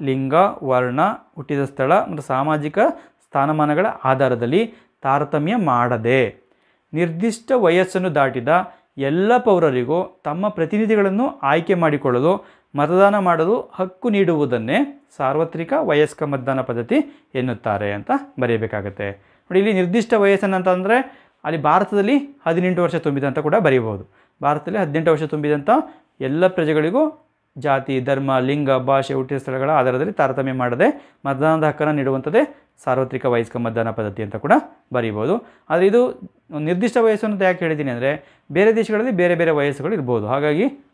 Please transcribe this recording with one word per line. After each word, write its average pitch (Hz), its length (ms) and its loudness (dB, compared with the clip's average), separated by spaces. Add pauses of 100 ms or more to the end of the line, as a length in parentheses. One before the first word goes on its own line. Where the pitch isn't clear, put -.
ಲಿಂಗ, 135 320 -2 (280)
ವರ್ಣ, 127 380 0 (360)
ಹುಟ್ಟಿದ 139 280 -4
ಸ್ಥಳ 139 280 -2
ಮತ್ತು 165 300 0
ಸಾಮಾಜಿಕ 147 560 -2 (440)
ಸ್ಥಾನಮಾನಗಳ 151 640 0
ಆಧಾರದಲ್ಲಿ 131 880 0 (280)
ತಾರತಮ್ಯ 147 540 0
ಮಾಡದೆ 123 640 0 (720)
ನಿರ್ದಿಷ್ಟ 175 640 -2
ವಯಸ್ಸನ್ನು 180 580 2
ದಾಟಿದ 131 340 0 (500)
ಎಲ್ಲ 175 380 2
ಪೌರರಿಗೂ 165 880 0
ತಮ್ಮ 175 240 -4
ಪ್ರತಿನಿಧಿಗಳನ್ನು 208 880 0
ಆಯ್ಕೆ 165 360 0
ಮಾಡಿಕೊಳ್ಳಲು 147 580 2 (440)
ಮತದಾನ 185 420 4
ಮಾಡಲು 180 560 0
ಹಕ್ಕು 185 340 -6
ನೀಡುವುದನ್ನೇ 151 720 0 (380)
ಸಾರ್ವತ್ರಿಕ 160 640 -2
ವಯಸ್ಕ 151 420 0
ಮತದಾನ 135 380 -2
ಪದ್ಧತಿ 120 360 -2 (380)
ಎನ್ನುತ್ತಾರೆ 107 580 -2
ಅಂತ 101 180 -8 (300)
ಬರೆಯಬೇಕಾಗತ್ತೆ. 104 720 -2
ನೋಡಿ, - 460 -6
ಇಲ್ಲಿ 208 140 2
ನಿರ್ದಿಷ್ಟ 196 420 0
ವಯಸ್ಸನ್ನು 196 420 2
ಅಂತಂದರೆ 185 400 0 (480)
ಅಲ್ಲಿ 156 180 -4
ಭಾರತದಲ್ಲಿ 202 540 2 (300)
ಹದಿನೆಂಟು 180 360 0
ವರ್ಷ 170 120 0
ತುಂಬಿದೆ 143 320 -2
ಅಂತ 135 120 -2
ಕೂಡ 156 180 0
ಬರೀಬೋದು. 120 480 2 (380)
ಭಾರತದಲ್ಲಿ 151 360 -2
ಹದಿನೆಂಟು 160 320 0
ವರ್ಷ 156 120 2
ತುಂಬಿದಂಥ 147 480 0 (500)
ಎಲ್ಲ 147 260 0
ಪ್ರಜೆಗಳಿಗೂ 180 840 0 (300)
ಜಾತಿ, 135 420 0
ಧರ್ಮ, 135 380 0
ಲಿಂಗ, 139 320 0
ಭಾಷೆ, 135 440 0
ಹುಟ್ಟಿದ 135 220 -4
ಸ್ಥಳಗಳ 135 340 -4
ಆಧಾರದಲ್ಲಿ 135 420 2
ತಾರತಮ್ಯ 135 400 -2
ಮಾಡದೆ 127 360 0 (380)
ಮತದಾನದ 156 380 0
ಹಕ್ಕನ್ನು 151 280 0
ನೀಡುವಂಥದ್ದೇ 139 500 0 (420)
ಸಾರ್ವತ್ರಿಕ 131 420 -2
ವಯಸ್ಕ 117 300 0
ಮತದಾನ 113 340 -2
ಪದ್ಧತಿ 107 320 -6
ಅಂತ 104 140 -8
ಕೂಡ 143 160 0 (400)
ಬರೀಬೋದು. 117 420 -2 (360)
ಆದರೆ 175 160 2
ಇದು 233 160 4 (480)
ಒಂದು 151 140 -6
ನಿರ್ದಿಷ್ಟ 185 320 0
ವಯಸ್ಸು 220 300 2
ಅಂತ 202 160 -2
ಯಾಕೆ 185 160 2
ಹೇಳಿದ್ದೀನಿ 151 320 -2
ಅಂದರೆ, 123 200 -2 (420)
ಬೇರೆ 208 240 4
ದೇಶಗಳಲ್ಲಿ 220 340 0
ಬೇರೆ 175 240 2
ಬೇರೆ 165 160 2
ವಯಸ್ಸುಗಳು 143 440 0
ಇರ್ಬೋದು. 123 320 -2
ಹಾಗಾಗಿ 147 380 0 (300)